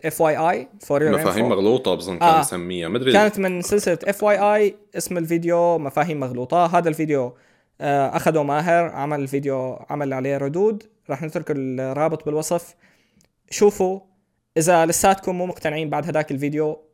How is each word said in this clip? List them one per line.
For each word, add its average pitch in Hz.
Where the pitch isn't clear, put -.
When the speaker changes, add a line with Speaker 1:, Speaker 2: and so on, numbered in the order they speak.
Speaker 1:
إف 156
واي 156
آي، 190
for -
your -
Speaker 2:
مفاهيم 120
Speaker 1:
info. 123
Speaker 2:
مغلوطة 101
بظن 85
Speaker 1:
آه. 165
Speaker 2:
كان 160
مسميها، 90
مدري. 127
Speaker 1:
كانت 202
من 185
سلسلة 196
إف 202
واي 208
آي، 208
اسم 180
الفيديو 170
مفاهيم 151
مغلوطة. 139
هذا 170
الفيديو، 147
آه، 143
أخده 160
ماهر، 165
عمل 143
الفيديو، 135
عمل 143
عليه 135
ردود. 180
راح 139
نترك 156
الرابط 135
بالوصف. 151
شوفوا، 196
إذا 165
لساتكم 185
مو 180
مقتنعين 160
بعد 147
هداك 151
الفيديو 147